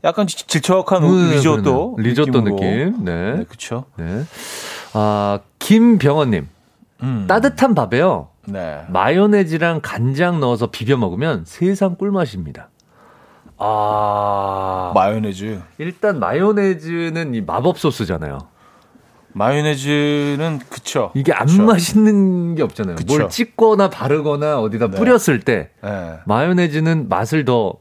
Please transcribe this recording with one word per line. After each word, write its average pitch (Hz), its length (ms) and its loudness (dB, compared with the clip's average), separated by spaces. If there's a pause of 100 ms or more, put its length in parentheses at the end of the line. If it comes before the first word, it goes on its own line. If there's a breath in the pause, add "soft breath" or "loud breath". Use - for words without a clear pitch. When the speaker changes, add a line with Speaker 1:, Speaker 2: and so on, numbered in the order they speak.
Speaker 1:
약간 196 220 0
질-, - 200 -10
질척한 185 560 2
Speaker 2:
음, 175 280 4
Speaker 1:
리조또 147 640 2
Speaker 2:
그러네요. 113 140 0
리조또 127 320 2
Speaker 1:
느낌으로. 101 140 0
Speaker 2:
느낌. 123 500 -2
네. 87 300 -4
Speaker 1:
네, 180 140 -4
그쵸. - 360 -10 (120)
Speaker 2:
네. 90 260 -6 (720 loud breath)
아, 104 460 0 (200)
김병헌님. 147 880 4 (560)
Speaker 1:
음. 120 240 -4
Speaker 2:
따뜻한 226 480 2
밥에요. 120 540 0 (180)
Speaker 1:
네. 85 420 -8
Speaker 2:
마요네즈랑 165 920 2
간장 147 560 -2
넣어서 120 280 0
비벼 120 300 -2
먹으면 107 480 -2
세상 190 500 -2
꿀맛입니다. 143 760 -6 (880 soft breath)
아. 101 1400 -2
Speaker 1:
마요네즈. 101 640 0 (180)
Speaker 2:
일단 180 420 -4
마요네즈는 165 1160 -2
이 110 60 -4
마법 98 360 -2
소스잖아요. 78 640 -4 (920 soft breath)
Speaker 1:
마요네즈는 147 1300 0 (100)
그쵸. - 440 -4
Speaker 2:
이게 139 180 0
안 113 160 0
Speaker 1:
그쵸. 185 160 6
Speaker 2:
맛있는 190 920 4
게 156 80 0
없잖아요. 95 340 -6
Speaker 1:
그쵸. 95 200 0
Speaker 2:
뭘 107 120 2
찍거나 220 600 2
바르거나 147 680 0
어디다 110 320 0
Speaker 1:
네. 95 60 -6
Speaker 2:
뿌렸을 214 440 4
때 101 280 0 (140)
Speaker 1:
네. 90 300 -8 (120)
Speaker 2:
마요네즈는 156 840 0
맛을 110 380 0
더 117 360 0